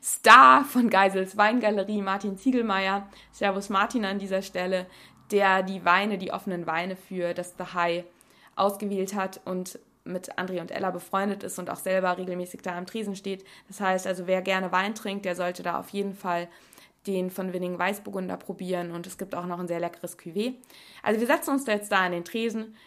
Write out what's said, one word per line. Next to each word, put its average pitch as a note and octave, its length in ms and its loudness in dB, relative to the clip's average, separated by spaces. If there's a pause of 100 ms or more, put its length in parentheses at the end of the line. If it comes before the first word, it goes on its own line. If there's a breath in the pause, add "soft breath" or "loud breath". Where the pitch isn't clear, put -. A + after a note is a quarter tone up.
Star C4 600 10
von B3 240 2
Geisels F#3+ 480 2
Weingalerie, G#3 640 2
Martin G3 360 -4
Ziegelmeier. G3+ 680 0 (240 loud breath)
Servus G3 380 -2
Martin G3+ 360 0
an G3 140 -4
dieser F#3+ 220 -4
Stelle, F#3 440 -4 (460 loud breath)
der F#3+ 320 4
die F#3 220 -6
Weine, G3 320 4
die F3+ 140 -6
offenen F3 360 -6
Weine F3 280 -4
für F3 380 -6
das F3 240 -8
The F3 160 -12
High F3 300 0 (520 soft breath)
ausgewählt G3 600 -2
hat F#3+ 300 -6
und F#3 340 -8 (260)
mit F#3 320 -10
André F3+ 220 -6
und E3 120 -12
Ella F#3+ 200 -4
befreundet G3 520 -4
ist F#3+ 160 -10
und F3+ 100 -8
auch F3+ 80 -6
selber F#3 400 0
regelmäßig F3+ 440 -8
da F3+ 160 -8
am F3+ 80 -8
Tresen G#3 300 -8
steht. F#3+ 300 -10 (220 loud breath)
Das - 120 -18
heißt F#3 260 0
also, F#3 220 -4
wer F#3 140 0
gerne F#3+ 300 -2
Wein G3 240 0
trinkt, G3 300 -8
der F3+ 100 -2
sollte F3+ 280 -4
da F3 160 -4
auf F#3 100 -12
jeden G3+ 240 -4
Fall F3 360 -4 (580 loud breath)
den F#3 220 -2
von F#3 220 -8
Winning F3+ 260 -6
Weißburgunder F#3+ 600 -4
probieren F3+ 540 -6
und E3+ 160 -10
es F3+ 100 -16
gibt F#3+ 180 -8
auch F3 100 -6
noch F3 140 -6
ein F3+ 80 -6
sehr E3+ 120 -4
leckeres E3+ 380 -8
Cuvée. G#3 380 -6 (460 loud breath)
Also A3 180 0
wir A#3 80 0
setzen D#4+ 240 0
uns C#4 140 0
da A3 80 0
jetzt G#3 180 -4
da G3+ 80 4
an F3+ 140 0
den F3 100 -6
Tresen, A3 520 -6 (120)